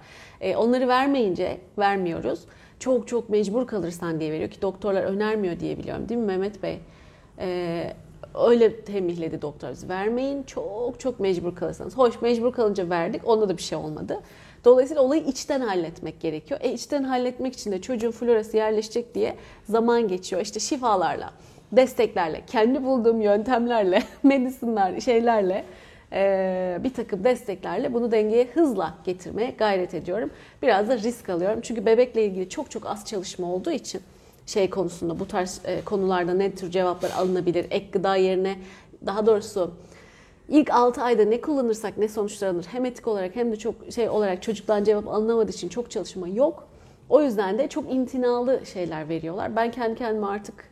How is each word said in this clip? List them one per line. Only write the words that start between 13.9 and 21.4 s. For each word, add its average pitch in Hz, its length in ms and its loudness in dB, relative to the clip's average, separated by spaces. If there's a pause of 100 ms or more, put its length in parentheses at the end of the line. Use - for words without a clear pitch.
Dolayısıyla 269 360 8
olayı 277 200 4
içten 262 400 -2
halletmek 170 580 -4
gerekiyor. 156 440 -4
E, 247 100 0
içten 269 300 -2
halletmek 247 500 -2
için - 180 -6
de 185 100 -2
çocuğun 233 300 -2
florası 220 460 2
yerleşecek 220 580 -2
diye 202 200 -2 (280)
zaman 233 440 2
geçiyor. 180 340 -2
İşte 214 180 -6
şifalarla, 208 760 0 (380)